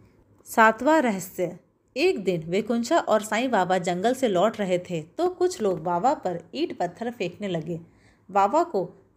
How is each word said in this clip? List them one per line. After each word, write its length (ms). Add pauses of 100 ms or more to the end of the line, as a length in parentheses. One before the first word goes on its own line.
(460)
सातवां 560
रहस्य, 560 (400)
एक 260
दिन 240
वेकुंशा 500
और 240
साईं 300
बाबा 260
जंगल 360
से 140
लौट 320
रहे 200
थे 220
तो 280
कुछ 320
लोग 220
बाबा 300
पर 260 (160)
ईंट 220
पत्थर 340
फेंकने 360
लगे। 320 (520)
बाबा 320
को 300 (240)